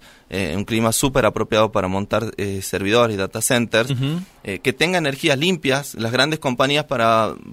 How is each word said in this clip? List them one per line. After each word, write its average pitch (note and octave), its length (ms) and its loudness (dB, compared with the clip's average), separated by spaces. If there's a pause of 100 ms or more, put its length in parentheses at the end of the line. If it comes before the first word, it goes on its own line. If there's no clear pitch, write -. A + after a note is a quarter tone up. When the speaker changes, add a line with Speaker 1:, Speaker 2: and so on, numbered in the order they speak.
(300)
Speaker 1:
eh, F2+ 280 -4
un G2+ 80 -4
clima A2+ 260 2
súper C3 340 2
apropiado G#2+ 460 2
para F#2+ 160 0
montar, G#2 480 -2
eh, G2 260 -4
servidores G#2 540 0
y - 20 -2
data F#2+ 240 -4
centers, A#2+ 500 2
Speaker 2:
Ujú. C#3 280 -2 (240)
Speaker 1:
eh, F#2+ 160 -6
que B2+ 140 0
tenga F3+ 240 0
energías C#3+ 400 0
limpias. C#3+ 580 -2
Las A2+ 160 -4
grandes C#3+ 280 2
compañías C#3+ 440 0
para A2+ 500 2 (200)